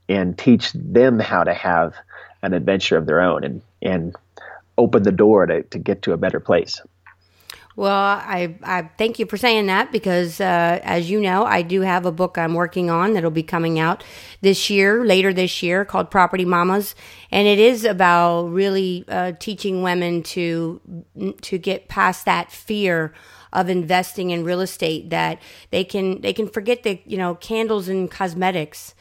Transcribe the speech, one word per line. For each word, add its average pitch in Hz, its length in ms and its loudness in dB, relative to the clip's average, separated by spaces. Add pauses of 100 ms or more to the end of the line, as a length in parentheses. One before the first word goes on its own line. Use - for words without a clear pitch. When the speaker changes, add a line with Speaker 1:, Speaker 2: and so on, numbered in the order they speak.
Speaker 1:
and 95 280 0
teach 120 360 4
them 120 460 4
how 90 240 0
to 87 100 2
have 85 400 0 (500)
an 95 100 -2
adventure 92 440 0
of 80 100 0
their 78 140 4
own 82 220 2
and, 71 180 -8 (200)
and 87 340 -4 (600)
open 117 260 4
the 101 80 4
door 101 340 6
to, 82 180 0
to - 160 -12
get - 240 -4
to 90 100 0
a 82 40 0
better - 220 -2
place. - 420 0 (960)
Speaker 2:
Well, 196 140 0
I, 196 720 -2
I 180 200 -4 (140)
thank 226 220 -2
you 214 60 -2
for 214 100 -6
saying 220 300 2
that 196 260 0
because, 180 480 -2
uh, 175 420 2
as 175 280 -2
you 208 100 0
know, 196 240 2
I 202 180 2
do 180 200 -2
have 180 240 0
a 180 60 0
book 180 260 -4
I'm 165 160 -2
working 175 360 -2
on 175 240 0
that'll 170 180 0
be 160 120 -2
coming 165 360 -2
out 160 220 0 (380)
this 190 300 2
year, 202 340 4
later 190 300 4
this 180 280 -2
year, 180 220 0
called 185 260 -4
Property 185 360 2
Mamas. 180 500 0 (360)
And 208 180 4
it 202 100 4
is 226 240 6
about 175 640 4
really, 185 640 -2
uh, 180 300 -4
teaching 190 440 -4
women 175 400 -2
to, 165 560 -6 (640)
to - 160 -6
get - 320 -6
past 190 340 0
that 175 260 -2
fear 175 640 -4 (380)
of 180 180 -2
investing 180 600 -2
in 170 160 -4
real 180 160 -2
estate, 170 480 -6
that 165 320 -4 (300)
they 190 120 -2
can, 190 380 -4
they 196 100 -2
can 208 160 -4
forget 226 360 -4
the, 196 220 -4
you 196 120 -8
know, 175 180 -4
candles 220 540 -4
and 185 200 -4
cosmetics 180 920 -6